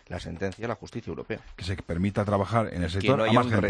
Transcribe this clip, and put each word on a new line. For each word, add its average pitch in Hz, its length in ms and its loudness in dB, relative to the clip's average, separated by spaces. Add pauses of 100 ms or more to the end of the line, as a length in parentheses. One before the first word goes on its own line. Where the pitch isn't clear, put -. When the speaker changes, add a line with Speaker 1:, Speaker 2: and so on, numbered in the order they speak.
Speaker 1:
la 87 120 -8
sentencia 90 420 -6
de 117 60 -4
la 113 80 -2
justicia - 340 -10
europea. 73 300 -6 (160)
Speaker 2:
Que - 80 -12
se 92 140 -2
permita 98 460 -2
trabajar 101 480 2
en 87 120 -2
el 82 80 -2
Speaker 1:
Que 95 100 -2
Speaker 2:
sector 113 160 4
Speaker 1:
no 107 60 2
Speaker 2:
a 113 40 2
Speaker 1:
haya 110 60 4
Speaker 2:
más 123 140 6
Speaker 1:
un 117 60 0
Speaker 2:
gente. 101 160 4